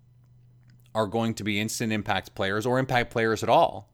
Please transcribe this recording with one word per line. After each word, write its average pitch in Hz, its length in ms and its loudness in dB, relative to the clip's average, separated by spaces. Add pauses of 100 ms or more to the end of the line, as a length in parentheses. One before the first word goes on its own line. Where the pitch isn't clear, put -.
(960)
are 110 120 2
going 113 280 -2
to 104 100 -10
be 104 160 0
instant 110 320 -2
impact 101 420 -2
players 104 300 -2
or 127 140 2
impact 131 320 0
players 113 320 0
at 113 80 -2
all. 135 420 2